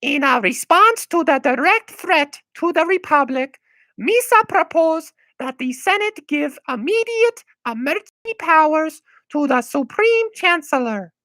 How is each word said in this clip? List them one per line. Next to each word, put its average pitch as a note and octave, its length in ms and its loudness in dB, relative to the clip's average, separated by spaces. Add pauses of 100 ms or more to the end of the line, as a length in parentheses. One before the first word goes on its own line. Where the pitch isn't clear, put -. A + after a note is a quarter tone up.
In C#4+ 220 -2
a C4 160 2
response F4 640 2
to E4+ 180 0
the C#4 140 2
direct D4 520 0
threat D#4 500 -2 (140)
to E4+ 180 -2
the D#4+ 140 2
Republic, C#4 720 -2 (400)
Misa A4 500 2
proposed D#4+ 640 0 (260)
that C4 200 -10
the B3+ 140 -6
Senate G4+ 560 -4
give D4 300 -4 (100)
immediate A4+ 760 -2 (220)
emergency C#4+ 720 -6
powers D#4 640 2 (280)
to D4 160 -2
the B3+ 160 0
Supreme A4 720 0
Chancellor. B3+ 760 -2 (120)